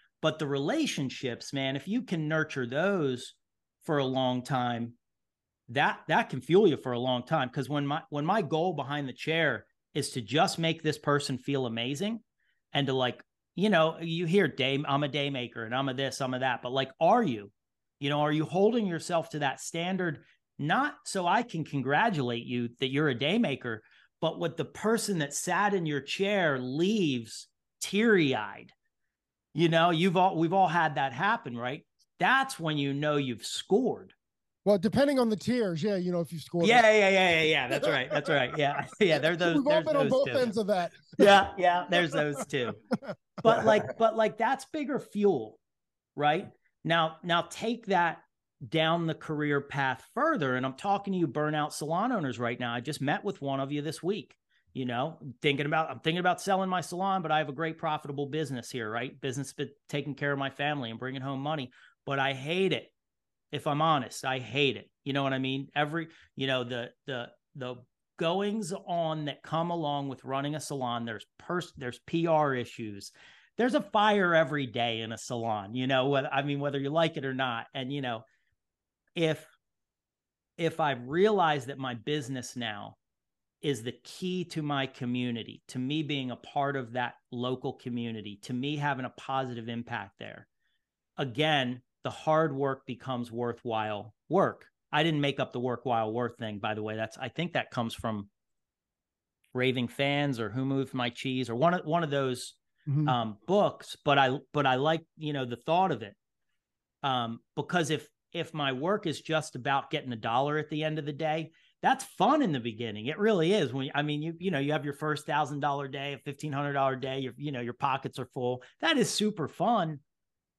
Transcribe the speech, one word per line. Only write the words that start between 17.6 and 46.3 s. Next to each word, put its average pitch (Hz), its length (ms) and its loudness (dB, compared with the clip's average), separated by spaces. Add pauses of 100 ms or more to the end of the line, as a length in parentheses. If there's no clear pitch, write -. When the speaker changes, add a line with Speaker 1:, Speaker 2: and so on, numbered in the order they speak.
Speaker 1:
you 143 100 -2
know, 147 140 2
are 151 100 2
you 151 120 2
holding 208 420 2
yourself 165 440 -2
to 151 100 -8
that 139 200 -2
standard? 175 640 -4 (340)
Not 202 460 0
so 180 220 -4
I 208 160 4
can 165 220 -6
congratulate 139 840 0
you 123 220 -2 (120)
that 135 100 -2
you're 147 180 2
a 123 100 0
day 156 200 0
maker, 127 440 -2 (380)
but 165 180 -2
what 170 180 -2
the 151 80 -4
person 208 540 -2
that 143 160 -2
sat 185 400 0
in 175 120 0
your 147 140 -2
chair 185 580 0
leaves 139 920 0 (320)
teary-eyed, 151 920 2 (840)
you 165 140 4
know, 165 220 6
you've 170 260 2
all, 185 200 4
we've 160 160 2
all 190 160 6
had 160 280 2
that 135 160 0
happen, 165 440 -2
right? 123 280 -6 (340)
That's 262 400 2
when 156 200 0
you 139 160 0
know 147 220 0
you've 127 280 -2
scored. 185 720 -2 (520)
Speaker 2:
Well, 202 120 6
depending 262 400 4
on 240 120 4
the 214 60 2
tiers, 196 460 0
yeah, 208 140 0
you 180 160 0
know, 175 80 0
if 165 120 -4
you 165 60 -10
scored. 170 300 0
Speaker 1:
Yeah, 240 140 10 (100)
yeah, 208 160 8
yeah, 185 220 8
yeah, 160 120 6
yeah. 151 260 4
That's 143 200 0
right. 135 220 0
That's 147 180 0
right. 131 280 2
Yeah. 143 360 0
<laughs> - 80 -18
Yeah. 165 180 6
There 160 140 4
are 175 40 0
those, 170 200 4
Speaker 2:
We've 269 100 2
all 302 60 6
Speaker 1:
there's - 140 4
Speaker 2:
been 302 100 2
on 277 80 4
Speaker 1:
those - 60 2
Speaker 2:
both 269 180 4
Speaker 1:
too. 262 100 0
Speaker 2:
ends 233 200 0
of 208 80 0
that. 185 260 0 (260)
Speaker 1:
Yeah. 196 380 10
Yeah. 175 340 4
There's 170 220 4
those 147 340 0
too. 117 280 -2 (280)
Speaker 2:
<laughs> 208 120 -10 (280)
Speaker 1:
But, 226 220 6
like, 208 340 4
but, 220 200 4
like, 220 180 2
that's 254 300 0
bigger 285 340 -4
fuel, 175 580 0 (560)
right? 151 360 2 (340)